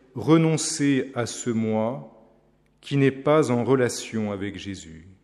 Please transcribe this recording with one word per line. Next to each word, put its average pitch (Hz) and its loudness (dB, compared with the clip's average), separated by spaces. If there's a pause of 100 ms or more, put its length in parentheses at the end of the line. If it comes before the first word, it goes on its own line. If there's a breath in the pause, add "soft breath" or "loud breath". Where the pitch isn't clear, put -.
(160)
renoncer 147 2
à 117 -2
ce - -8
moi 113 -2 (480)
qui - -6
n'est 139 6
pas 139 2
en 120 2
relation 113 0
avec 101 -8
Jésus. 90 -14 (160)